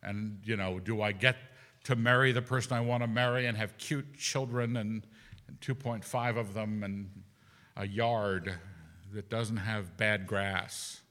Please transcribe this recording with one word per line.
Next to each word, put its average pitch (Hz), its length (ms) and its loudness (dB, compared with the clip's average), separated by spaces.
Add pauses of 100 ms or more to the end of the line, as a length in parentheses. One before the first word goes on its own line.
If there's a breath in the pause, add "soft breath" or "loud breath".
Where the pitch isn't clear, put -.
and, 101 420 -6
you 107 140 0
know, 92 220 -2
do 107 220 -2
I 104 120 2
get 123 240 6 (480 loud breath)
to 127 100 4
marry 123 380 6
the 127 80 2
person 127 320 0
I 117 80 2
wanna 120 260 0
marry 123 380 2
and 117 120 0
have 107 200 -4
cute 143 400 -6
children 123 580 0
and, 110 320 -2 (400 loud breath)
and - 140 -16
two 135 120 -2
point 117 300 -4
five 120 320 0
of 107 180 -2
them 107 300 -2
and 98 400 -8 (540 loud breath)
a 101 100 -2
yard 98 720 0 (540 loud breath)
that 104 160 -10
doesn't 113 280 0
have 101 380 -4
bad 107 320 2
grass? 98 720 -2 (120)